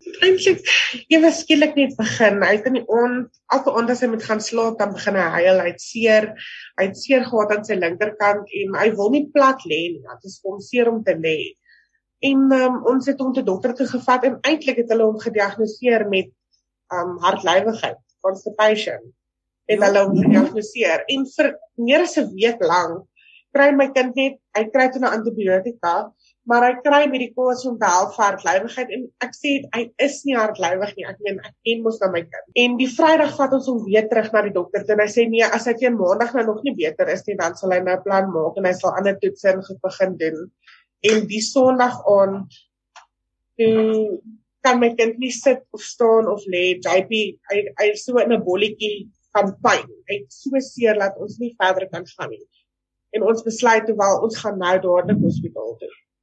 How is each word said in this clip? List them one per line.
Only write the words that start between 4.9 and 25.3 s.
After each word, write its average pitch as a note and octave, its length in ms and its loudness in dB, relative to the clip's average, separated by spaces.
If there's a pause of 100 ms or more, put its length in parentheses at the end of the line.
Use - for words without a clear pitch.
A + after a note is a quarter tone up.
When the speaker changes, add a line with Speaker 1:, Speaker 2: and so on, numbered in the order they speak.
Speaker 1:
begin F#3+ 200 -4
hy F#3 160 2
huil, F3+ 300 4
hy F3 80 -2
het F3 120 -8
seer, G#3+ 480 2 (480)
hy G3 100 0
het G3 100 -10
seer C4 280 2
gehad G#3+ 280 0
aan G#3+ 120 -2
sy G#3+ 100 -4
linkerkant G3+ 760 -2
en G3 300 -6
hy G#3+ 160 4
wil G3+ 140 0
nie D4 200 2
plat C4 340 4
lê D#3 160 -4 (100)
nie, D3+ 120 -12
want B2 200 -20
dit F#3+ 80 -18
is - 100 -20
vir F#3+ 120 -8
hom G3+ 80 -12
seer A#3+ 300 0
om A3+ 140 -4
te F#3 100 2
lê. D#3+ 220 -2 (840)
En, C4+ 300 4
ehm, B3+ 340 2
ons C4 200 2
het C#4 140 -2
hom C4 140 -2
te C4 100 -2
dokter G3 320 -2
toe C4 100 -2
gevat B3 380 0
en B3+ 180 0
eintlik C4+ 380 0
het A#3 100 -4
hulle A3 140 2
hom G#3+ 160 0
gediagnoseer G#3+ 880 -2
met, F#3+ 220 -2 (600)
ehm, F3+ 300 -6
hartlywigheid, F#3+ 800 0 (240)
constipation. G#3+ 800 -2 (680)
Het G#3 120 0
Speaker 2:
Ja. G3+ 60 4
Speaker 1:
hulle G3+ 200 4
hom G3 100 0
gediagnoseer. G#3 920 2
En C4+ 180 -2
vir - 320 0 (180)
meer B3 260 4
as - 140 -4
'n A#3+ 180 -2
week A3+ 260 2
lank E3+ 440 0 (480)
kry C#4+ 200 6
my C4+ 160 4
kind B3+ 260 0
net, C4+ 240 -2 (160)
hy A3 100 0
kry B3+ 260 2
toe C4 100 -6
nou B3 100 0
antibiotika, G3+ 1000 -2 (340)